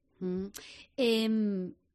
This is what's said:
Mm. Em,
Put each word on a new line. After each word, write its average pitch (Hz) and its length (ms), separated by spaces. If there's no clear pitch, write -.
Mm. 185 320
Em, 226 320